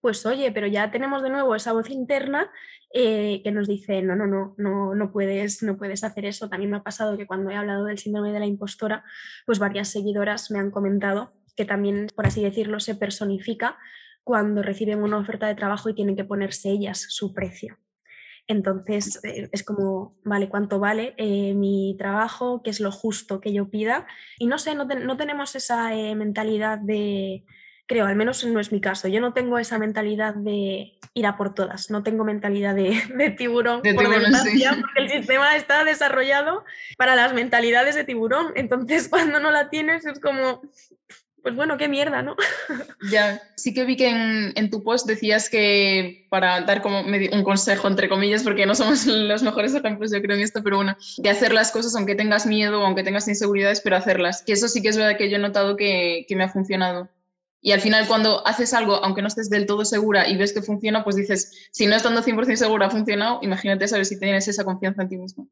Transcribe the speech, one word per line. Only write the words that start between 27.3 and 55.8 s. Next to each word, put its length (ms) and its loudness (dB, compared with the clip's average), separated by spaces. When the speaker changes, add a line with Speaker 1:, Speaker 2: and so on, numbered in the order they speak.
Speaker 1:
creo, 200 2
al 100 0
menos 280 0
no 160 0
es 120 -4
mi 80 0
caso, 280 -2
yo 120 2
no 120 -2
tengo 260 0
esa 200 -2
mentalidad 560 -2
de 640 -4
ir 120 0
a 100 0
por 180 -4
todas, 360 -4
no 120 -2
tengo 220 -2
mentalidad 500 0
de, 160 2
<laughs> 260 -2
de 140 2
tiburón, 520 0
Speaker 2:
De 120 4
Speaker 1:
por 100 6
Speaker 2:
tiburón, 180 4
Speaker 1:
desgracia, 420 6
Speaker 2:
sí. 60 -4
Speaker 1:
porque 220 0
el 80 -2
sistema 460 4
está 280 2
desarrollado 800 2
para 200 6
las 180 6
mentalidades 600 4
de 100 0
tiburón, 520 0
entonces 520 0
<laughs> 20 -4
cuando 300 4
no 100 2
la 200 4
tienes 360 0
es 140 -8
como, 400 0
pues 140 -4
bueno, 220 0
qué 100 0
mierda, 340 0
¿no? 140 -6
<laughs> 100 0
Speaker 2:
Ya, 300 2
sí 160 -4
que 120 0
vi 120 0
que 140 4
en, 460 0
en 120 0
tu 160 -4
post 220 0
decías 420 2
que 800 2
para 320 2
dar 220 2
como 200 0
medio, 300 0
un 120 4
consejo, 440 2
entre 220 2
comillas, 320 2
porque 240 2
no 80 4
somos 320 4
<laughs> 0 -
los 360 2
mejores 320 0
ejemplos, 380 -2
yo 80 0
creo, 160 0
en 60 2
esto, 200 -2
pero 140 2
bueno, 180 2
de 140 2
hacer 240 4
las 180 4
cosas 240 -2
aunque 180 0
tengas 300 2
miedo 380 2
o 20 2
aunque 180 2
tengas 240 -2
inseguridades, 540 2
pero 160 2
hacerlas, 500 2
que 60 0
eso 160 2
sí 140 0
que 80 2
es 80 0
verdad 180 2
que 140 0
yo 60 0
he 40 2
notado 360 2
que, 520 0